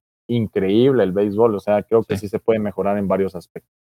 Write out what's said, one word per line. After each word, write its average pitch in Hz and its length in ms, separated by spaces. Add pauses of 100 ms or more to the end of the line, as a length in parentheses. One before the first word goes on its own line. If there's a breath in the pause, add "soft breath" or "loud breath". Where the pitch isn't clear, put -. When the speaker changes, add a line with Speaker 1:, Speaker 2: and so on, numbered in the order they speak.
(300)
Speaker 1:
increíble 113 760
el 95 80
béisbol. 104 420
O 98 60
sea, 104 220
creo 113 200
que 104 140
Speaker 2:
Sí. 95 60
Speaker 1:
sí 101 80
se 113 80
puede 110 220
mejorar 101 360
en 101 100
varios 95 280
aspectos. - 360 (180)